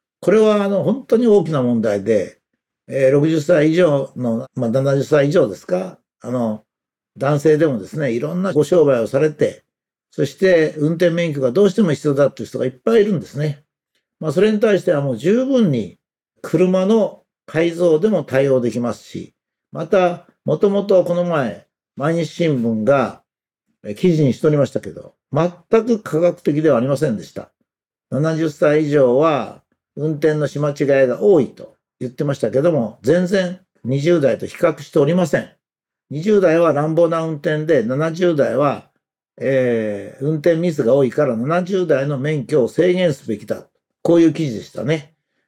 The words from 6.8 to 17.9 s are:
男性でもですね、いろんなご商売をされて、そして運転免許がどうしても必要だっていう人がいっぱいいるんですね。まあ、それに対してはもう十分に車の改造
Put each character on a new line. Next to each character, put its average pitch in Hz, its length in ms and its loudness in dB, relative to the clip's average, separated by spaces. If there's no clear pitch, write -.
男 143 220 0
性 151 160 4
で 160 100 2
も 131 120 -2
で 92 100 -12
す 147 100 -12
ね、 139 140 -4
い 117 80 -4
ろ 151 140 -6
ん 180 80 -4
な 190 100 -2
ご 151 100 2
商 165 220 2
売 131 160 2
を 113 60 -2
さ 139 120 -2
れ 156 120 2
て、 - 340 -4
そ 151 160 -4
し - 80 -8
て 165 420 2
運 151 140 0
転 170 200 0
免 165 240 -2
許 143 60 -6
が 131 100 0
ど 180 140 2
う 196 60 4
し 190 40 -6
て 233 80 2
も 165 120 2
必 151 140 -4
要 143 60 0
だ 143 120 2
っ - 80 -4
て - 80 -12
い - 20 -10
う - 40 -12
人 123 100 -8
が 123 80 -2
い - 20 -4
っ 131 40 -8
ぱ 226 260 0
い 208 40 6
い 202 40 0
る 214 80 0
ん 143 60 -2
で - 60 -10
す - 120 -12
ね。 147 260 -6
ま 160 80 -6
あ、 147 40 -2
そ 170 100 2
れ 214 100 4
に 214 80 -2
対 208 200 2
し - 40 -12
て 180 80 2
は 143 80 0
も 139 120 -2
う 117 40 -6
十 202 300 0
分 247 240 2
に 107 280 -4
車 185 440 0
の 214 380 0
改 170 260 -2
造 165 260 2